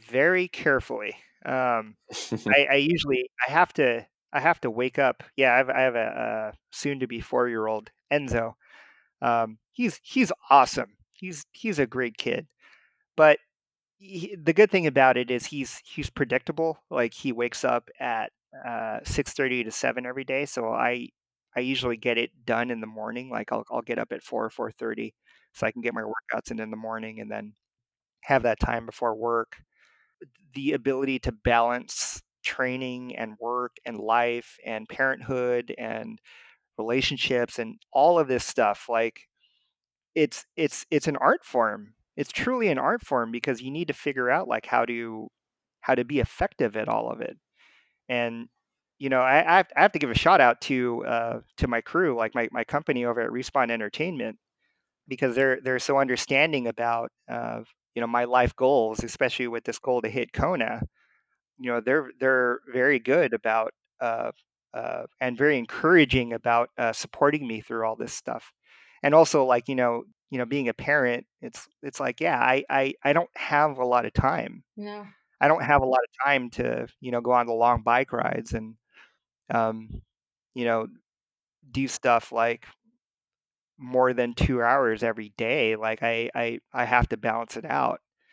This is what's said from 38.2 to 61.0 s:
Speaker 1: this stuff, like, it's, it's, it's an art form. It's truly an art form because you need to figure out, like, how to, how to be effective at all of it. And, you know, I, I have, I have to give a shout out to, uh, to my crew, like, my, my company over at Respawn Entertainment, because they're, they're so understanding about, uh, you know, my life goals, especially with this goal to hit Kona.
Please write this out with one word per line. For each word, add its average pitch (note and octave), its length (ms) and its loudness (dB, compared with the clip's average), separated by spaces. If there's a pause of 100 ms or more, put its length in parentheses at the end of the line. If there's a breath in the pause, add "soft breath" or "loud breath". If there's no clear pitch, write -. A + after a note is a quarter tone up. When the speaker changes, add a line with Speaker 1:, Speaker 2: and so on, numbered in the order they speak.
Speaker 1:
this B2+ 160 0
stuff, G#2 440 0
like, A#2 340 -2 (920)
it's, - 320 0 (100)
it's, - 340 -2
it's D#3 180 0
an D3 80 0
art A3 280 2
form. G#2+ 500 -2 (220)
It's C#3+ 160 -6
truly B3 360 -2
an C#3+ 100 0
art E3+ 240 0
form A#2 280 -2
because A#2 300 -4
you C3 100 -10
need D#3+ 180 -4
to C3+ 60 -4
figure C3 360 -2
out, E3 180 0
like, A2+ 180 -4
how A#2+ 200 2
to, A2+ 420 -8 (520)
how C3 140 0
to B2 100 2
be C3+ 160 -2
effective - 560 -2
at A2 120 -4
all A2+ 220 -2
of A#2 100 -10
it. - 160 -10 (720 soft breath)
And, A#2+ 400 -4 (500)
you C#3 120 -6
know, C3 100 4
I, C3 200 6
I E3+ 180 6
have, F3+ 80 4 (100)
I D3 60 6
have G3+ 100 6
to D#3 60 -4
give C#3+ 120 0
a A2+ 40 -4
shout E3+ 260 6
out A#2+ 220 6
to, B2 420 -2
uh, A#2 360 -4 (180)
to C#3+ 100 -2
my A#2 140 -2
crew, D#3+ 340 0
like, A2+ 180 -2
my, A#2 180 -2
my A#2 120 -4
company C#3+ 400 -2
over A#2+ 160 0
at A#2 100 -2
Respawn B2+ 400 -2
Entertainment, A2+ 680 -6 (680)
because C3 260 -2
they're, C3+ 280 2
they're C3 160 -2
so C#3 200 0
understanding C3+ 680 0
about, A#2 440 -2 (200)
uh, A#2 300 -6 (340)
you A#2 60 -6
know, A#2 60 0
my A#2+ 180 0
life B2 320 2
goals, A#2+ 480 2
especially B2 440 -2
with A#2 160 -8
this - 140 -6
goal B2 240 -2
to A2 60 -4
hit A#2+ 240 -4
Kona. A#2+ 500 -2 (760)